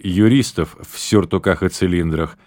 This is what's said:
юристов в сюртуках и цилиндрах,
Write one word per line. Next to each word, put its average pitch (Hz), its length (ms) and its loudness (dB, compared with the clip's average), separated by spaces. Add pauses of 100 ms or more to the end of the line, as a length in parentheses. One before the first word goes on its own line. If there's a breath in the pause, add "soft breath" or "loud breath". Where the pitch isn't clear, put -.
юристов 104 760 0
в - 200 -18
сюртуках 95 640 0
и 92 60 2
цилиндрах, 82 760 -2